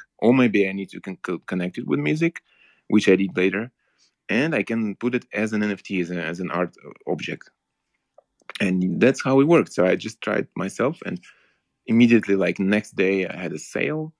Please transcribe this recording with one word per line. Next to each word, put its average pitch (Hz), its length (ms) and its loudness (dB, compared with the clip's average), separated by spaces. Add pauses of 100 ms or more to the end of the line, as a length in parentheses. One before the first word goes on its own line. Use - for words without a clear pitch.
(200)
or 117 140 4
maybe 104 360 4
I - 20 -6
need 98 200 -8
to 95 100 -16
con-, 92 200 -12
co-, 87 180 -6
connect 90 380 -6
it 123 80 -10
with 143 140 0
music," 156 420 -2 (460)
which 104 220 2
I 92 80 6
did 95 180 -2
later, 95 360 -2 (580)
and 143 260 0
I 101 80 0
can 110 320 -2
put 123 180 -2
it 123 200 -2
as 107 180 -2
an 107 120 0
N 104 80 0
F 95 120 -8
T, 95 160 -4
as 85 120 -4
a, 87 120 -6
as 85 160 -6
an 90 120 -6
art 87 220 -2 (340)
object. - 420 -8 (1120)
And 90 400 0
that's 131 200 4
how 135 200 4
it 143 60 4
worked. 160 260 2
So 90 120 2
I 92 120 2
just - 240 -10
tried 104 340 -4
myself, 113 500 -4
and 90 140 -8 (680)
immediately, 113 500 6
like, 95 200 0
next 101 380 0
day, 95 320 0
I - 80 -10
had 90 160 -8
a - 80 -8
sale 156 600 -6